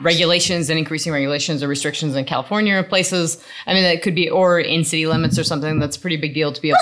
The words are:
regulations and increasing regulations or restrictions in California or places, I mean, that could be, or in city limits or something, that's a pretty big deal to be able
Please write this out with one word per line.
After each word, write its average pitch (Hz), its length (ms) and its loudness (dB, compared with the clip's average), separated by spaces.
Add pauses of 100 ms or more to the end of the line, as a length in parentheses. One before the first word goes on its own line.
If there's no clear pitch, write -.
regulations 170 680 2
and 160 100 0
increasing 156 320 -4
regulations 143 520 -2
or 143 60 -2
restrictions 143 460 -2
in 135 120 -2
California 202 500 0
or 190 60 2
places, 180 600 -2 (240)
I 180 60 -2
mean, 190 100 4
that 170 200 2
could 190 120 0
be, 170 140 0
or 180 320 4
in 160 240 0
city 160 220 0
limits 160 320 2
or 160 60 0
something, 156 360 -2
that's 143 160 -4
a - 40 -16
pretty 170 180 -2
big 147 160 -4
deal 147 180 0
to - 80 -12
be 160 80 -2
able 143 140 4